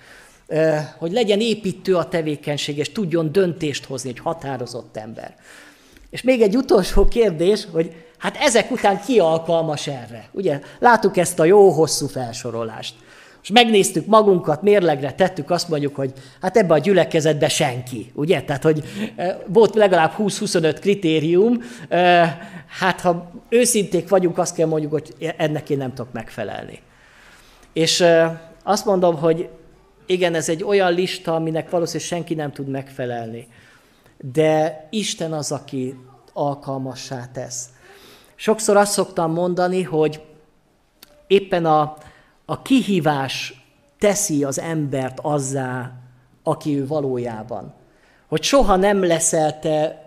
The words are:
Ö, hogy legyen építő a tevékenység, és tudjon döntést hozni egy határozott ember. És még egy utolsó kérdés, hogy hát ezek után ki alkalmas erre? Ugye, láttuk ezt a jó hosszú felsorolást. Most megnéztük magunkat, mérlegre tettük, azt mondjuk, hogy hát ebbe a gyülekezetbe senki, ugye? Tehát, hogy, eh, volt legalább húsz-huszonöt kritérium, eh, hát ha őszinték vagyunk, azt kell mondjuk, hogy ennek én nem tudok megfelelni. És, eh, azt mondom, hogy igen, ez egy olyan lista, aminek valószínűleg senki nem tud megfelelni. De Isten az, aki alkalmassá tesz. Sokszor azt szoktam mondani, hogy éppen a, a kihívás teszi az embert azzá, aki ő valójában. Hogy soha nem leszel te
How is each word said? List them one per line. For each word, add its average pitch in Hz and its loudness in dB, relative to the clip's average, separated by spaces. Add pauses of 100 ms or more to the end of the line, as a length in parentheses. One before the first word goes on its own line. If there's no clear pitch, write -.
(460)
Ö, 160 0 (220)
hogy 170 -6
legyen 202 2
építő 208 -2
a 165 -2
tevékenység, 151 -4
és 143 -4
tudjon 165 -2
döntést 160 -2
hozni 131 -10
egy 120 -12
határozott 135 -8
ember. 113 -14 (760)
És - -12
még 247 4
egy 208 4
utolsó 202 4
kérdés, 208 2
hogy 165 -2 (260)
hát - -6
ezek 233 2
után 202 0
ki 262 2
alkalmas 160 0
erre? 117 -12
Ugye, 156 -2 (180)
láttuk 226 4
ezt 170 0
a 165 6
jó 196 8
hosszú 151 0
felsorolást. 117 -8 (440)
Most - -12
megnéztük 208 4
magunkat, 190 4
mérlegre 165 2
tettük, - -2
azt 170 -2
mondjuk, 143 -2
hogy 135 -6 (280)
hát 185 0
ebbe 180 4
a 151 6
gyülekezetbe 156 2
senki, 123 -4
ugye? 147 0
Tehát, 139 -6
hogy, 156 2 (320)
eh, 180 -4 (100)
volt 214 4
legalább 180 4
húsz-huszonöt 180 -2
kritérium, 190 2 (260)
eh, 175 4 (320)
hát - -2
ha 175 -2 (180)
őszinték 214 0
vagyunk, 180 2
azt 170 -2
kell 160 0
mondjuk, 156 -2
hogy 156 -6
ennek 151 -4
én 147 -2
nem 131 -6
tudok 123 -12
megfelelni. 107 -12 (880)
És, 160 0
eh, 165 6 (320)
azt 208 -2
mondom, 180 2
hogy 165 0 (580)
igen, 180 0
ez 160 -4
egy 170 -2
olyan 196 2
lista, 175 -2
aminek 160 -4
valószínűleg 165 -4
senki 170 -6
nem 147 -6
tud 139 -10
megfelelni. 123 -10 (840)
De 156 0
Isten 202 -6
az, 151 -6
aki 127 -8 (340)
alkalmassá 135 -8
tesz. 127 -12 (640)
Sokszor 214 0
azt 202 2
szoktam 170 -2
mondani, 180 -2
hogy 156 -2 (1080)
éppen 190 0
a, 156 0 (480)
a - -8
kihívás 156 -2 (340)
teszi 185 0
az 165 -4
embert 139 -4
azzá, 131 -4 (500)
aki 147 -4
ő 139 -4
valójában. 120 -6 (520)
Hogy 160 -4
soha 233 4
nem 196 2
leszel 160 0
te 156 -2